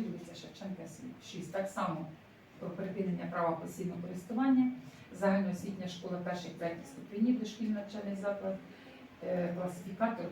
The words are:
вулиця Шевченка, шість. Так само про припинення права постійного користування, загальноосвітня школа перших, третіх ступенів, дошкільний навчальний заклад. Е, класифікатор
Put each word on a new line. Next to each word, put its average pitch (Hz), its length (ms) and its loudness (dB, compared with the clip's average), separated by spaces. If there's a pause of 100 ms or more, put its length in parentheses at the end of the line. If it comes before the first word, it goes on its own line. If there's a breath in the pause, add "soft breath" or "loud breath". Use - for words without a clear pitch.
вулиця - 320 -6
Шевченка, - 480 -8 (420)
шість. - 280 -8
Так 196 160 0
само 175 380 0 (520)
про - 120 -4
припинення 180 600 0
права 170 260 4
постійного 175 460 -4
користування, 254 680 6 (480 loud breath)
загальноосвітня 196 680 4
школа 180 360 -4
перших, 180 260 -2
третіх 170 360 -4
ступенів, 226 540 2
дошкільний 214 340 0
навчальний 202 480 -4
заклад. 196 340 0 (680 loud breath)
Е, 175 320 2
класифікатор 185 760 0